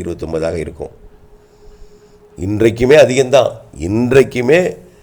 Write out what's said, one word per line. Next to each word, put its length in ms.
இருபத்தொன்பதாக 600
இருக்கும். 300
இன்றைக்குமே 580
அதிகம்தான். 460
இன்றைக்குமே 760